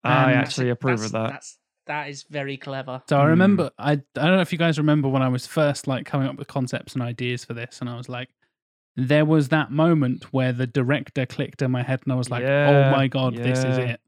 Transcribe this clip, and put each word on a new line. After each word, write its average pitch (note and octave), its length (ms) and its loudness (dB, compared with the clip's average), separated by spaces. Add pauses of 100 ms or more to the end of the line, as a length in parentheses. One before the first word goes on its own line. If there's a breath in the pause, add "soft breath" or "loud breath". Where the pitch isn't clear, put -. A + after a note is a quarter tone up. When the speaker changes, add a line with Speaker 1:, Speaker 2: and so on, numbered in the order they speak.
Speaker 1:
And B2+ 300 4
Speaker 2:
actually B2+ 360 0
approve A#2+ 300 -2
Speaker 3:
That's, A2 60 -4
Speaker 2:
of G#2+ 60 -6
that. A2+ 200 -2
Speaker 3:
that's, - 260 -18 (280)
that D3 220 -8
is C#3 160 -14
very C#3 320 -8
clever. C3 520 -10
Speaker 1:
So D3 100 4
I C#3 60 6
Speaker 2:
Hmm. D3+ 60 6
Speaker 1:
remember, F3+ 480 4
I, C#3 140 0
I D3 40 2 (180)
don't E3 220 2
know F#3+ 40 4
if E3+ 120 -2
you E3 60 -4
guys D#3+ 200 0
remember D3+ 300 2
when C3 140 2
I B2+ 60 2
was B2+ 180 -2
first, D3 400 0
like, C3 200 -4
coming C3+ 220 -2
up C3+ 80 -8
with C#3+ 120 -14
concepts - 460 -6
and B2+ 80 -4
ideas A#2+ 420 -6
for A#2+ 100 -10
this, A#2 260 -12
and B2 80 -8
I A#2+ 80 -10
was B2 120 -14
like, B2+ 200 -10 (680)
there D3 280 2
was D3+ 240 2
that D#3 220 0
moment D3+ 640 2
where B2+ 200 0
the B2+ 140 -2
director B2+ 580 -2
clicked - 380 -8
in B2+ 80 0
my B2+ 120 0
head, C3 220 -2
and C3+ 80 -2
I B2+ 40 0
was B2 140 -4
like, B2 120 -4
Speaker 2:
Yeah, C#3 500 4
Speaker 1:
"Oh C3+ 40 4
my C3+ 100 2
God, C3 300 -2
this B2+ 240 0
is C3 180 0
Speaker 2:
yeah. B2+ 60 -2
Speaker 1:
it." A#2 240 -6